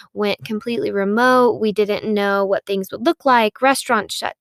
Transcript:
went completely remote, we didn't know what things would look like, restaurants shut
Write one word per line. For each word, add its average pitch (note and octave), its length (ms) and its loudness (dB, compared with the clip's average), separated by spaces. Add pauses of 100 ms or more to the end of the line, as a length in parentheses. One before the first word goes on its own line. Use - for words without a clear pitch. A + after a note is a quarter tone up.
(120)
went G3+ 320 -4
completely G#3+ 480 -4
remote, A3+ 680 2
we A3 100 0
didn't G#3 420 -2
know G3+ 300 0
what G3 220 -2
things G3 260 -4
would A3 140 -4
look E4 180 0
like, A#3+ 380 2
restaurants B3 520 0
shut - 280 -8